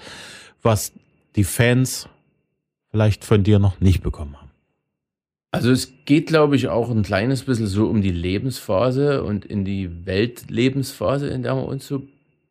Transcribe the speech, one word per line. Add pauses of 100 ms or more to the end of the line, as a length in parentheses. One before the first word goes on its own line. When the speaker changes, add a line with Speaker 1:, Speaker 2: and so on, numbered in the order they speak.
(640)
Speaker 1:
was (420)
die
Fans (800)
vielleicht
von
dir
noch
nicht
bekommen
haben? (1000)
Speaker 2:
Also
es (120)
geht,
glaub
ich,
auch
ein
kleines
bisschen
so
um
die
Lebensphase
und
in
die
Weltlebensphase,
in
der
wir
uns
so, (460)